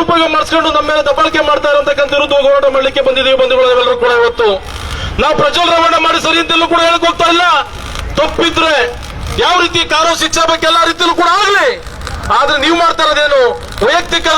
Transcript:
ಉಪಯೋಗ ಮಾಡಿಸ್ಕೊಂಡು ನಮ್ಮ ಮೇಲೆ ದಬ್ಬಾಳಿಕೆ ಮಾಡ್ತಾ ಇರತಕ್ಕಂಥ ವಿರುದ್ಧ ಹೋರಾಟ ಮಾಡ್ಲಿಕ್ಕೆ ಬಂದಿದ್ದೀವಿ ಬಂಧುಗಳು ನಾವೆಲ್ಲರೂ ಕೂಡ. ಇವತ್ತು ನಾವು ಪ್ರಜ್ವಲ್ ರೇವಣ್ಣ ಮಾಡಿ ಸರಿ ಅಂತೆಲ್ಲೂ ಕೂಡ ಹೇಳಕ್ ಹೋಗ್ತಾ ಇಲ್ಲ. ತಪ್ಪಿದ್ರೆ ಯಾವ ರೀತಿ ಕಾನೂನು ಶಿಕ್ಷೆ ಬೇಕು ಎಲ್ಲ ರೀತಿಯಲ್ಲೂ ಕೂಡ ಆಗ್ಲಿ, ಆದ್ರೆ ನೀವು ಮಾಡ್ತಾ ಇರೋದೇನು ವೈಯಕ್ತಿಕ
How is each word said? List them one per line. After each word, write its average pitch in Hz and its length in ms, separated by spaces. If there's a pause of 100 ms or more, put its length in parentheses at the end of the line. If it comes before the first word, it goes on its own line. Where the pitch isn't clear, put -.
ಉಪಯೋಗ 330 300
ಮಾಡಿಸ್ಕೊಂಡು 311 400
ನಮ್ಮ 294 180
ಮೇಲೆ 302 120
ದಬ್ಬಾಳಿಕೆ 311 380
ಮಾಡ್ತಾ 302 300
ಇರತಕ್ಕಂಥ 285 440
ವಿರುದ್ಧ 285 200
ಹೋರಾಟ 277 320
ಮಾಡ್ಲಿಕ್ಕೆ 269 360
ಬಂದಿದ್ದೀವಿ 262 360
ಬಂಧುಗಳು 254 320
ನಾವೆಲ್ಲರೂ 254 280
ಕೂಡ. 480 140
ಇವತ್ತು 466 360 (760)
ನಾವು 302 140
ಪ್ರಜ್ವಲ್ 330 360
ರೇವಣ್ಣ 330 240
ಮಾಡಿ 320 280
ಸರಿ 320 160
ಅಂತೆಲ್ಲೂ 330 280
ಕೂಡ 339 140
ಹೇಳಕ್ 330 240
ಹೋಗ್ತಾ 330 240
ಇಲ್ಲ. 339 120 (760)
ತಪ್ಪಿದ್ರೆ 320 580 (640)
ಯಾವ 339 220
ರೀತಿ 339 180
ಕಾನೂನು 320 360
ಶಿಕ್ಷೆ 320 260
ಬೇಕು 330 240
ಎಲ್ಲ 330 200
ರೀತಿಯಲ್ಲೂ 339 300
ಕೂಡ 339 140
ಆಗ್ಲಿ, 392 380 (720)
ಆದ್ರೆ 294 180
ನೀವು 311 180
ಮಾಡ್ತಾ 330 280
ಇರೋದೇನು 294 380 (440)
ವೈಯಕ್ತಿಕ 330 420 (100)